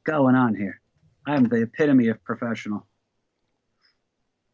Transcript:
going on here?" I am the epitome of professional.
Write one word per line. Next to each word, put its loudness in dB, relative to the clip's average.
going 2
on 2
here?" -8
I -2
am 4
the 0
epitome 2
of -6
professional. -8